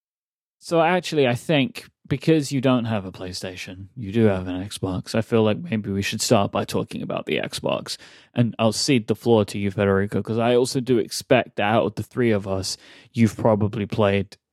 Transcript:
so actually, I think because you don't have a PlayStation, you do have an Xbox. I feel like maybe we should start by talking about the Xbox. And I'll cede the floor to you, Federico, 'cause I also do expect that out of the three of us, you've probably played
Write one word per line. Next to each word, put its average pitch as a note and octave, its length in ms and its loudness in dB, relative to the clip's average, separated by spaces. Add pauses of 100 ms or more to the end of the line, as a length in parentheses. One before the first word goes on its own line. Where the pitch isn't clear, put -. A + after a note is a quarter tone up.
(600)
so E3 220 0
actually, D#3+ 460 2
I A#2+ 80 2
think C#3 520 0 (200)
because D3+ 440 2
you C#3 80 0
don't B2 260 2
have G#2+ 200 -2
a F#2 60 -10
PlayStation, F#2 840 -12
you G2 160 -10
do A2+ 140 4
have F#2 200 2
an F#2 220 -6
Xbox. - 480 -6
I A2+ 60 0
feel A2+ 220 2
like G#2+ 160 0
maybe G#2 320 -6
we G2 100 -2
should A2+ 200 -6
start G#2 300 2
by G2+ 140 -2
talking - 360 -6
about - 240 -6
the D2+ 120 -2
Xbox. - 580 -6 (380)
And A#2 260 0
I'll A2+ 140 2
cede B2 340 0
the G#2+ 80 0
floor A2+ 300 4
to - 120 -8
you, G2+ 140 -2
Federico, G2 500 0
'cause A2 160 -6
I A#2 180 0
also B2+ 260 0
do A#2+ 160 2
expect - 580 0
that G2+ 80 -2 (100)
out E2 120 4
of G2 100 -4
the G#2 80 -6
three A#2+ 280 -2
of G2+ 180 -2
us, F#2+ 260 -4 (380)
you've A2+ 240 2
probably G#2+ 480 0
played G2+ 500 0 (180)